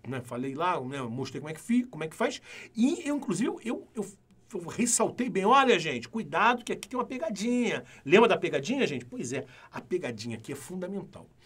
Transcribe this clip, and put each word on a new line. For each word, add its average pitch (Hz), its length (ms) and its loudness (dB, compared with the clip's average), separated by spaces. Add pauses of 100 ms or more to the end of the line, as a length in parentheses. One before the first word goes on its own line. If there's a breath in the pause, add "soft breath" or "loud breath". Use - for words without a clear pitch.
né, 127 140 -4
falei 127 340 -6
lá, 165 260 0
né, 135 220 -6
mostrei 131 380 -6
como 147 100 -10
é - 20 -10
que 160 80 -12
fi-, 247 220 2
como 156 220 -8
é - 20 -4
que 160 80 -12
faz. 269 260 -2 (360 loud breath)
E 262 280 2
eu, 285 120 0
inclusive, 220 320 0
eu, - 160 -4
eu, - 320 -6
eu, 202 100 -4 (480)
eu 185 140 -6
ressaltei 233 600 0
bem, 185 160 0
"Olha, 247 320 8
gente, 147 320 -2
cuidado 220 540 2
que - 100 -6
aqui 185 160 -8
tem - 80 -8
uma 247 80 -2
pegadinha." 240 760 -2 (220 loud breath)
Lembra 214 240 8
da 185 100 4
pegadinha, 170 480 0
gente? 131 180 -6
Pois 175 280 -8
é, 131 120 -4 (280 loud breath)
a 123 80 -10
pegadinha 123 560 -6
aqui 110 160 -12
é - 20 -6
fundamental. 180 720 -10 (180 loud breath)